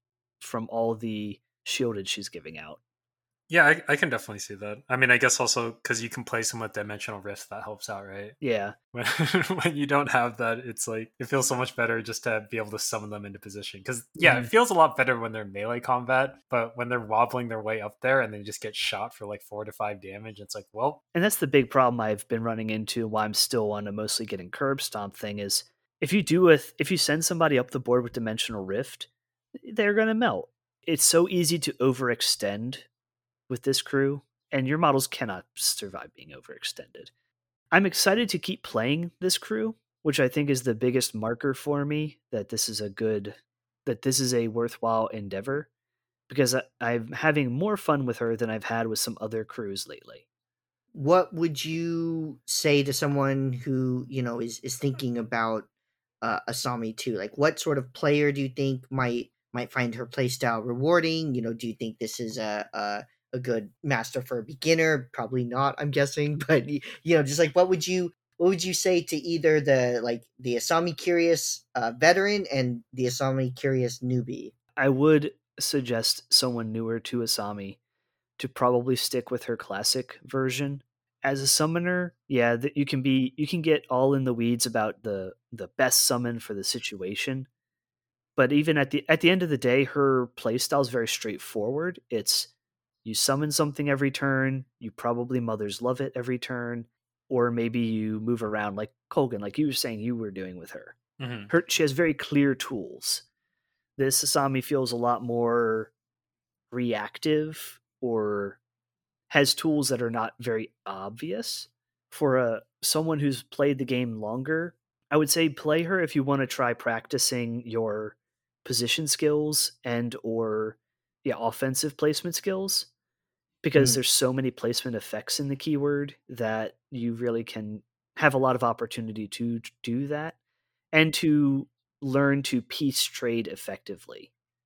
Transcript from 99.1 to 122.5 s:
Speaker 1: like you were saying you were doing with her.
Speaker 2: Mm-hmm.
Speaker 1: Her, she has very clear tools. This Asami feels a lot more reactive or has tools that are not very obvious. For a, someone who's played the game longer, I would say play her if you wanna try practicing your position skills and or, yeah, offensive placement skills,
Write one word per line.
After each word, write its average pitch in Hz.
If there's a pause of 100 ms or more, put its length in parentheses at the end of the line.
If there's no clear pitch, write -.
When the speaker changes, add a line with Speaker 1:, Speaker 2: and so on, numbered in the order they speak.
Speaker 1:
like 104
you 151
were 139
saying 117
you 120
were 107
doing 92
with 80
her. - (260)
Speaker 2:
Mm-hmm. 120
Speaker 1:
Her, 175
she -
has 139
very 160
clear 143
tools. - (760)
This 135
Asami 135
feels 131
a 120
lot 120
more 117 (800)
reactive 123 (200)
or 104 (720)
has 143
tools 147
that 127
are 117
not 113
very 113 (140)
obvious. 113 (440)
For 135
a, 117 (200)
someone 156
who's 139
played 143
the 131
game 120
longer, 135 (360)
I 147
would 151
say 165
play 151
her 185
if 160
you 139
wanna 135
try 120
practicing 120
your 107 (480)
position 123
skills 151 (120)
and 120
or, 110 (480)
yeah, 123
offensive 131
placement 156
skills, 190 (760)